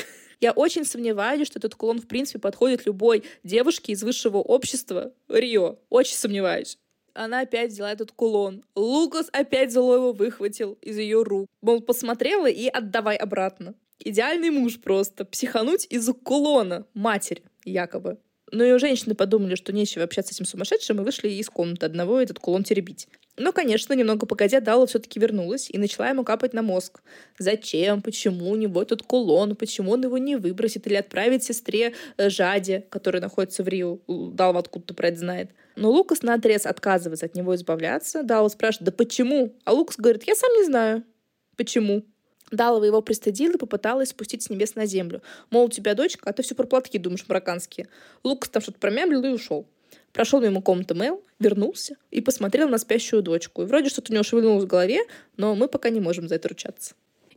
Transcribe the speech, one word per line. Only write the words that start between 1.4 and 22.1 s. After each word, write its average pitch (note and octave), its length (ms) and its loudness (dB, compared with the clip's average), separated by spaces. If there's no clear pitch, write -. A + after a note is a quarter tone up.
что - 140 -12
этот A3 160 -6
кулон, A3+ 240 -2
в A#3 80 -18
принципе, B3 320 -6
подходит B3 460 0
любой G#3 360 2
девушке A3+ 480 0
из G3+ 100 -6
высшего G#3+ 360 -2
общества A#3+ 760 -2
Рио. A3 500 2
Очень B3 260 4
сомневаюсь. G3 600 -2
Она A3+ 260 -6
опять A#3+ 300 -2
взяла G3+ 220 -8
этот G#3+ 180 -10
кулон. G3+ 540 -2
Лукас C#4+ 580 0
опять C4+ 380 2
зло B3 240 4
его B3+ 180 2
выхватил G#3 680 -4
из G#3 180 -10
ее G#3+ 240 2
рук. G3 260 -2
Мол, A3+ 220 2
посмотрела B3 640 0
и A3 180 0
отдавай G#3+ 500 -2
обратно. F#3+ 580 -4
Идеальный C#4+ 500 0
муж B3+ 300 0
просто. G3 440 -2
Психануть B3 640 -2
из-за A#3+ 260 0
кулона B3 800 0
матери, G#3 480 -4
якобы. F#3 540 -6
Ну A3+ 140 2
и B3 80 8
у B3 60 8
женщины B3 360 0
подумали, G3 400 2
что F#3+ 180 -8
нечего G3+ 320 -2
общаться F#3+ 300 -6
с - 20 -10
этим F3+ 100 -8
сумасшедшим, G#3 540 -2
и G3 40 -2
вышли A3+ 240 -4
из G3+ 200 -6
комнаты E3+ 380 -4
одного F3 340 0